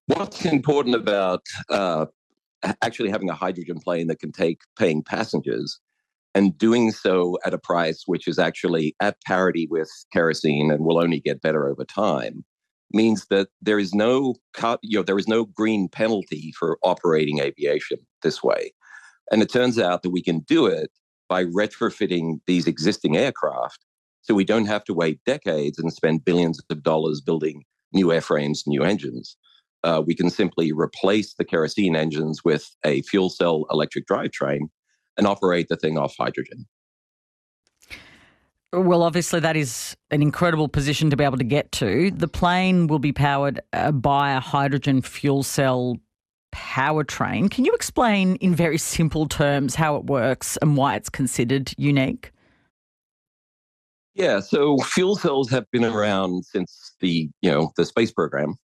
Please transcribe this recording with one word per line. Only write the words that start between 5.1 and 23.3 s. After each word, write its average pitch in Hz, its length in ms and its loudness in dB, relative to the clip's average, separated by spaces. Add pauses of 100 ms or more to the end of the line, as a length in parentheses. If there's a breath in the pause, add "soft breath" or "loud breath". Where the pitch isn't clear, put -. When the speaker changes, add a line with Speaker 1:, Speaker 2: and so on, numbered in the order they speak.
Speaker 1:
and 98 220 4
doing 113 340 4
so 92 540 0
at 90 80 -2
a - 40 -6
price 85 480 -2
which 87 220 -4
is 80 100 -2
actually 82 600 0
at 101 160 0 (100)
parity 90 460 0
with 80 180 -2 (220)
kerosene 78 580 2
and 76 140 0
will 82 180 2
only 82 200 0
get 69 200 -4
better 76 280 0
over 65 160 -6
time 76 580 -4 (480)
means 110 380 2
that 98 180 2 (140)
there 104 180 2
is 92 140 -2
no 123 420 2 (180)
cut, 117 300 -2
you 107 160 -2
know, 90 40 -2
there 95 140 0
is 98 80 -2
no 113 200 2
green 104 420 -2
penalty 90 720 -4
for 80 240 -2
operating 78 560 2
aviation 71 600 -2 (240)
this 78 200 -2
way. 50 300 -2 (580 loud breath)
And 107 100 4
it 101 80 0
turns 123 300 2
out 87 240 0
that 90 60 -2
we 90 120 -2
can 82 180 -2
do 147 260 2
it 80 260 0 (380)
by 92 160 2
retrofitting 90 1000 -2
these 87 220 2
existing 78 480 0
aircraft 76 720 -2 (360)